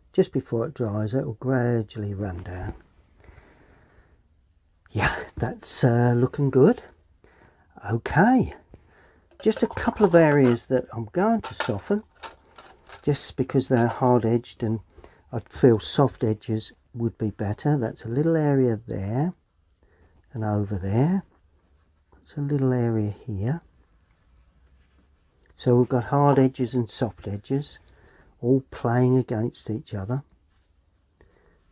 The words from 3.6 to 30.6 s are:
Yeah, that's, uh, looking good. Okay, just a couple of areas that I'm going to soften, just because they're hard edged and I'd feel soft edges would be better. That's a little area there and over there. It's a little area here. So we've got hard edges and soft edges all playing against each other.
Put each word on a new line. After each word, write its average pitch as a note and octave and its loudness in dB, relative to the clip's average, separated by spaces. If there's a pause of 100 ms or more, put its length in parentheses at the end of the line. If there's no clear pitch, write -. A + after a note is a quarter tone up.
Yeah, - -2 (220)
that's, - -2
uh, A#2+ 4
looking B2+ 0
good. C#3+ 6 (1080)
Okay, F#3+ 2 (840)
just - 0
a A3 2
couple - -2
of E3+ 4
areas C#3+ 6
that C3 0
I'm A2+ -8
going G#3+ 0
to - -12
soften, G3+ -4 (1000)
just - -2
because C3 -2
they're A#2 4
hard B2 2
edged A#2 -2
and A2 -2 (520)
I'd - -10
feel A#2 4
soft - -2
edges A2 -4 (200)
would A#2 -6
be A2 -4
better. A2 -2
That's - -6
a A2+ -12
little D#3 0
area C3+ 2
there A2+ -4 (1000)
and A2 -8
over G#2 -2
there. A#2+ 0 (1000)
It's - -20
a D3 -6
little C#3 0
area A2+ 0
here. A2 -6 (1900)
So B2 2
we've B2 4
got B2 -2
hard C#3+ 4
edges C3 0
and A#2+ -2
soft - -6
edges C3+ -8 (600)
all C3+ 2
playing B2+ 2
against A#2+ -4
each A2 -8
other. A2 -6 (1500)